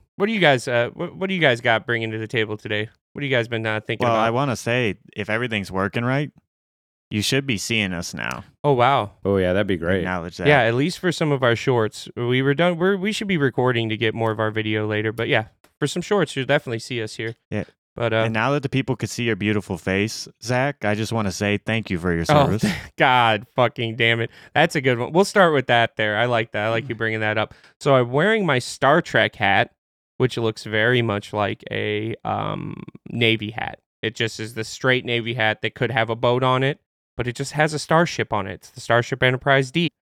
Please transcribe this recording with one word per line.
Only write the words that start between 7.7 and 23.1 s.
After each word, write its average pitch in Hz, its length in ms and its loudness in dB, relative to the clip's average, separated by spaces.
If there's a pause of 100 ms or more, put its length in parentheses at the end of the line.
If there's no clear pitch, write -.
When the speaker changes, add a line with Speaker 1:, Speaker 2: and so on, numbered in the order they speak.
Speaker 2:
us 85 220 -6
now. 62 300 -8 (200)
Speaker 1:
Oh, 147 100 2
wow. 120 400 2 (120)
Speaker 3:
Oh, 98 120 2
yeah, 90 160 2
that'd 101 120 2
be 95 120 0
great. 87 220 0
Speaker 2:
Acknowledge 87 380 -4
that. 90 100 -4
Speaker 1:
Yeah, 143 140 6
at 117 140 2
least 151 240 -2
for 180 120 -2
some 151 200 -2
of 135 100 0
our 120 140 4
shorts. 113 600 -2
We 123 280 0
were 139 100 2
done. 170 240 0
We're, 190 200 2
we 196 140 -2
should 214 160 -6
be 190 100 2
recording 123 520 2
to 110 80 -2
get 110 160 0
more 113 160 0
of 110 100 -2
our 110 120 0
video 107 340 -2
later. 107 260 -2
But 117 160 -4
yeah, 113 180 0 (340)
for 147 80 0
some 180 160 -6
shorts, 202 320 0
you'll 131 100 -4
definitely 131 340 0
see 120 220 -6
us 110 140 -8
here. 113 180 -8 (160)
Speaker 2:
Yeah. 104 140 -4 (320)
Speaker 1:
But, 113 180 -2
uh, 110 120 2
Speaker 2:
And 113 80 -2
now 113 180 0
that 147 100 0
the 135 80 -4
people 131 260 -2
could 110 140 -6
see - 140 -6
your 117 120 0
beautiful 104 440 -2
face, 98 480 -2 (160)
Zach, 127 420 -2
I 104 80 2
just 107 180 -4
wanna 107 200 -2
say 101 260 0
thank 110 320 -4
you 92 80 0
for 87 160 0
your 82 160 0
Speaker 1:
Oh, 147 160 6
Speaker 2:
service. 104 200 0 (160)
Speaker 1:
<laughs> - 160 -16
God 120 580 4